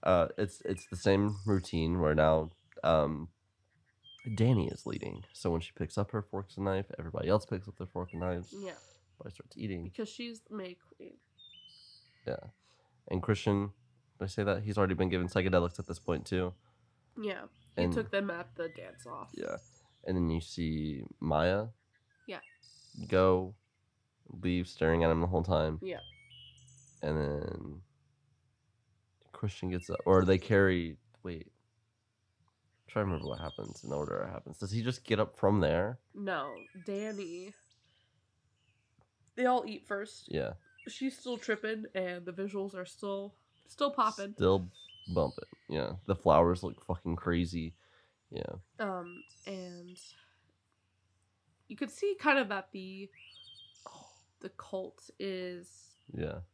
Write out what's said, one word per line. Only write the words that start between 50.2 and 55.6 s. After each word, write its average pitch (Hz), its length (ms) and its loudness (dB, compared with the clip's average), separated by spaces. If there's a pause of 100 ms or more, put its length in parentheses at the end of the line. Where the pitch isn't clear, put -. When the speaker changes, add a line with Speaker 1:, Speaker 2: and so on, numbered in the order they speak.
Speaker 2:
you 220 80 -14
could 277 140 -4
see 403 280 0
kind 277 200 4
of 214 100 -2
that 196 240 -6
the, 190 360 -12 (1300)
the 185 80 -12
cult - 680 -10
is 180 760 -10 (200)